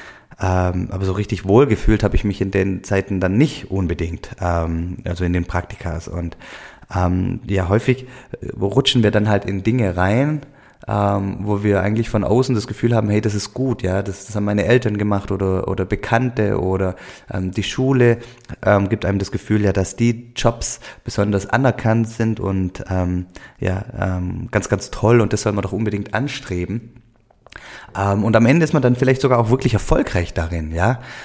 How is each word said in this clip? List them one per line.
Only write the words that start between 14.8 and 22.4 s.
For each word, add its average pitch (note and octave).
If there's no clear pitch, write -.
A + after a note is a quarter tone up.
gemacht G2+
oder, F#2+
oder F#2
Bekannte A#2
oder, F#2
ähm, F#2
die G#2
Schule, B2
ähm, G2+
gibt -
einem G2
das F#2+
Gefühl, G#2+
ja, G2
dass F#2+
die A#2
Jobs -
besonders G2+
anerkannt A2+
sind A2
und, F#2+